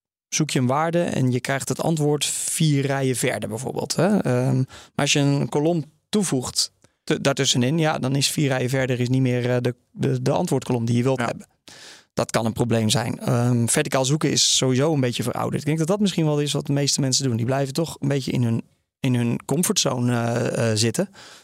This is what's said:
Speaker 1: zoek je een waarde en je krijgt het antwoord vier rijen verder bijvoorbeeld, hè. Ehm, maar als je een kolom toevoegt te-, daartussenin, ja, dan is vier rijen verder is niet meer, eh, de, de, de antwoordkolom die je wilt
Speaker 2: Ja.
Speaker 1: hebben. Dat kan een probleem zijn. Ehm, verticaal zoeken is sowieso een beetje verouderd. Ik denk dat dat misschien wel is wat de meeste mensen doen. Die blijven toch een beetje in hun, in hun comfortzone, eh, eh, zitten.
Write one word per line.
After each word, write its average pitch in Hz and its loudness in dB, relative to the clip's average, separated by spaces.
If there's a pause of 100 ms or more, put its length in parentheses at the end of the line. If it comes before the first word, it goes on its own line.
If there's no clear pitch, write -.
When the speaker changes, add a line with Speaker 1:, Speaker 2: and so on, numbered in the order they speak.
(280)
Speaker 1:
zoek 156 0
je - 0
een 127 2
waarde 160 0
en 127 0
je 123 0
krijgt - -4
het 131 -4
antwoord 147 0
vier 143 0
rijen 135 0
verder 123 -2
bijvoorbeeld, - -6
hè. 196 2
Ehm, 131 2
maar 131 2 (300)
als 143 0
je 147 2
een 143 2
kolom 156 0 (240)
toevoegt - -2 (320)
te-, 151 0
daartussenin, 135 2
ja, 156 2
dan 143 0
is 139 0
vier 147 0
rijen 131 0
verder 131 0
is 120 2
niet 131 2
meer, 123 0
eh, 123 2
de, 123 -2 (180)
de, 131 -2
de 131 0
antwoordkolom 127 0
die 117 2
je 120 2
wilt 131 0
Speaker 2:
Ja. 120 -2
Speaker 1:
hebben. - -8 (680)
Dat - -2
kan 113 0
een 110 0
probleem 113 0
zijn. 113 -2
Ehm, 120 2
verticaal 139 0
zoeken 156 0
is - 2
sowieso 131 2
een 139 2
beetje 123 -2
verouderd. 117 -4
Ik 147 -8
denk 156 0
dat 160 0
dat 202 0
misschien 180 2
wel 147 2
is 147 -2
wat 143 -4
de 147 -2
meeste 143 0
mensen 135 0
doen. 120 0
Die 117 -2
blijven 135 -2
toch - -4
een 139 -2
beetje 139 -2
in 127 0
hun, 113 0 (380)
in 131 0
hun 120 0
comfortzone, 135 0
eh, 117 -2
eh, 110 0
zitten. 117 0 (340)